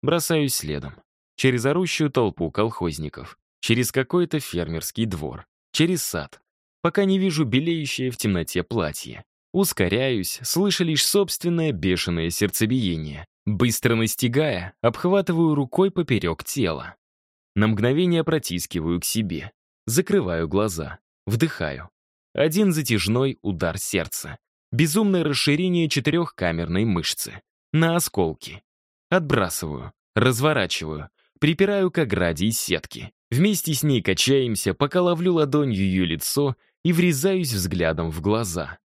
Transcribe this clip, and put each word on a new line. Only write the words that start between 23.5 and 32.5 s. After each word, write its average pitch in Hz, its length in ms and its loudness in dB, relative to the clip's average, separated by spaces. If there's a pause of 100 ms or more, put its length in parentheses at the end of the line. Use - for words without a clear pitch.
сердца. - 640 -4 (340)
Безумное 170 500 2
расширение 156 640 2
четырёхкамерной 92 960 0
мышцы. - 580 -2 (300)
На 165 240 2
осколки. 92 680 -2 (480)
Отбрасываю. 90 840 -2 (220)
Разворачиваю. 110 960 0 (300)
Припираю 185 520 2
к - 80 -2
ограде 87 480 0
из 110 120 0